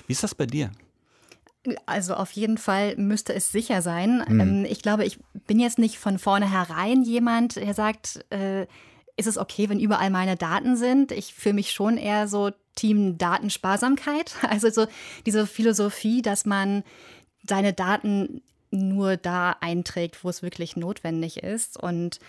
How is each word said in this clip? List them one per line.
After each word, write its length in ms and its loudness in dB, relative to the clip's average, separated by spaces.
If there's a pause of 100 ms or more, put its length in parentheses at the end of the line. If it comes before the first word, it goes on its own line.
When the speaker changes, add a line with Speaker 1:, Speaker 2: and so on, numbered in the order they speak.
Speaker 1:
Wie 60 -6
ist 100 -2
das 120 -4
bei 120 -2
dir? 240 -4 (1120)
Speaker 2:
Also 300 -4
auf 180 -4
jeden 260 -2
Fall 380 0
müsste 380 0
es 180 -2
sicher 300 0
sein. 440 2
Speaker 1:
Hm. 140 6
Speaker 2:
Ähm, 260 2
ich 140 -6
glaube, 240 2
ich 140 -4 (280)
bin 140 4
jetzt 180 2
nicht 200 2
von 200 -2
vornherein 840 2
jemand, 540 2
der 180 -4
sagt, 560 -4
äh, 360 -2 (500)
ist 100 -2
es 120 0
okay, 300 0
wenn 120 0
überall 300 2
meine 260 2
Daten 400 0
sind? 340 4
Ich 220 -8
fühle 220 0
mich 180 0
schon 240 2
eher 320 0
so 220 0 (240)
Team 440 2
Datensparsamkeit. 1200 0
<laughs> 100 0
Also 220 2
so 160 2 (380)
diese 220 2
Philosophie, 760 2
dass 220 -2
man 400 0 (640)
seine 240 2
Daten 680 -2 (280)
nur 460 0
da 440 0
einträgt, 640 -4
wo 60 -4
es 140 -8
wirklich 340 -8
notwendig 680 -6
ist. 400 -6
Und 460 -4